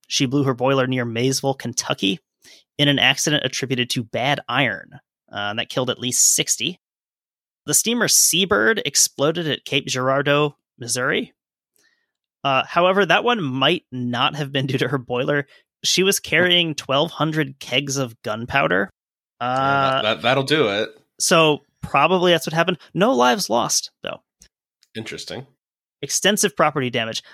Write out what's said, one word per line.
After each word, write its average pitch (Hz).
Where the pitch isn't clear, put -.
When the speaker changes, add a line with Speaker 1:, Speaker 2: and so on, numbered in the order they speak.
Speaker 1:
She -
blew 139
her 135
boiler 131
near 127
Maysville, 127
Kentucky, -
in 147
an 139
accident 143
attributed 123
to 127
bad 123
iron, 120
uh, -
and 104
that 117
killed 131
at 110
least 120
sixty. 143
The 151
steamer 226
Seabird 202
exploded 160
at -
Cape -
Girardeau, 143
Missouri. 127
Uh, 135
however, 185
that 160
one 233
might 139
not 123
have 143
been 135
due 131
to 127
her 139
boiler. 135
She -
was 190
carrying 175
twelve 143
hundred 151
kegs 139
of 120
gunpowder. 120
Speaker 2:
Yeah, 123
that, 135
Speaker 1:
Uh, -
Speaker 2:
that, 110
that'll 131
do 139
it. 104
Speaker 1:
so 160
probably 175
that's 165
what 156
happened. 170
No 208
lives 247
lost, -
though. -
Speaker 2:
Interesting. 110
Speaker 1:
Extensive 190
property 139
damage. 113